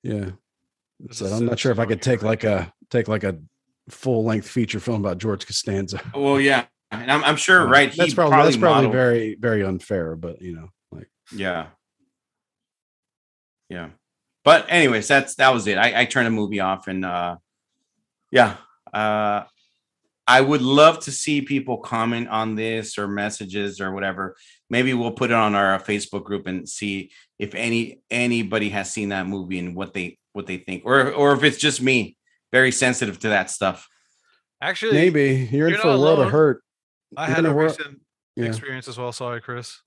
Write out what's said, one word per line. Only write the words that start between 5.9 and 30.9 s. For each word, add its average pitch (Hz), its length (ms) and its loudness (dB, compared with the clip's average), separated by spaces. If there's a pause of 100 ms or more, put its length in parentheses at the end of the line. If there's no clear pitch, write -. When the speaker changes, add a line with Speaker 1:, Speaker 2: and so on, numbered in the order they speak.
Speaker 3:
Well, 139 260 2
yeah. 135 260 2 (240)
And 120 200 -8
I'm, 147 140 2
I'm 151 120 4
sure, 185 300 6
Speaker 1:
Uh, - 40 0
Speaker 3:
right, 139 260 8
Speaker 1:
that's 170 140 2
Speaker 3:
he - 40 -6
Speaker 1:
probably, 160 200 4
Speaker 3:
probably 151 180 8
Speaker 1:
that's - 80 0
probably 156 260 6
Speaker 3:
modeled 113 60 0
Speaker 1:
very, 120 480 2
very 110 240 0
unfair, 90 520 -4
but, 85 260 -12
you 90 120 -12
know, 80 140 -18 (240)
like - 160 -18 (240)
Speaker 3:
Yeah. 90 360 -6 (2000)
Yeah. 85 220 -12 (540)
But 160 260 6
anyways, 131 380 2
that's, 139 280 0
that 135 160 4
was 113 140 -2
it. 101 120 0
I, 113 240 2
I - 20 2
turned 120 240 0
a - 20 0
movie 104 300 -4
off 95 280 -4
and, 95 160 -6
uh, 87 320 -6 (960)
yeah. 110 260 4 (360)
Uh, 107 520 -2 (840)
I 127 160 6
would 139 180 2
love 147 400 6
to - 100 -12
see 147 300 -4
people 131 380 -6
comment 117 500 -4
on 110 260 -4
this 113 440 -6
or 101 100 -6
messages 101 720 -8
or 95 120 -6
whatever. 95 440 -8 (320)
Maybe 127 240 0
we'll 117 200 -2
put 117 180 -4
it 117 40 2
on 107 200 2
our 98 260 2
Facebook 101 440 -6
group 98 220 -8
and 92 220 -8
see 98 440 -8 (260)
if 104 160 -10
any, 117 560 -4
anybody 117 600 -2
has 98 220 -6
seen 104 160 -4
that 95 180 -4
movie 95 320 -6
and 87 160 -8
what 92 200 -10
they, 87 240 -8 (160)
what 98 120 -10
they 92 120 -10
think, 92 260 -12
or, 131 280 4